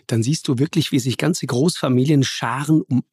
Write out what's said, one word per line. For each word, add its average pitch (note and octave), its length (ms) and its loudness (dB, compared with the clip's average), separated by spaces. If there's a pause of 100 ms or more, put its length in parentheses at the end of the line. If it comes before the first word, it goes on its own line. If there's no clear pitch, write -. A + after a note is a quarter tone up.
dann A2+ 160 0
siehst C3+ 260 -2
du C3 120 0
wirklich, D3 320 0
wie C#3 80 2
sich A#2 180 -2
ganze D3 300 -2
Großfamilien C3+ 760 2
scharen C#3 600 0
um C3 300 0